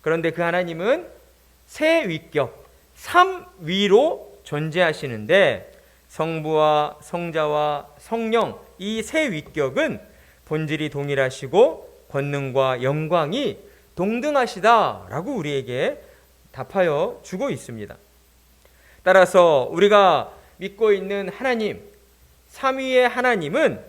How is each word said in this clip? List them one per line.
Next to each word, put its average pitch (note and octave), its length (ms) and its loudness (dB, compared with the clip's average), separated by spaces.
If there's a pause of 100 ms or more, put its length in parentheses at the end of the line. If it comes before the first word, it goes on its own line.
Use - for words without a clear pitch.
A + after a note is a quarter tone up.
그런데 E3 280 0
그 E3 140 -4
하나님은 F3+ 640 -2 (580)
세 D#4 420 0
위격, D3+ 640 -6 (260)
삼위로 C4+ 1500 0
존재하시는데 D3+ 1300 0 (360)
성부와 D#3 920 0
성자와 D3+ 880 -4 (100)
성령, A3+ 640 -2 (180)
이 A3 240 -6
세 D4+ 300 -2
위격은 D3+ 680 -4 (460)
본질이 D#3 440 -4
동일하시고 C#3+ 1000 0 (200)
권능과 C3+ 720 -2
영광이 D#3 760 -2 (360)
동등하시다라고 G#3 1400 0
우리에게 C#3+ 680 -4 (500)
답하여 F3 680 -2
주고 A3 300 -6
있습니다. A#2 440 -10 (1080)
따라서 F3+ 680 6
우리가 F#3 640 4 (240)
믿고 G#3 340 0
있는 G3 380 -2
하나님, A3+ 500 -4 (680)
삼위의 C4 580 0
하나님은 A#3 800 0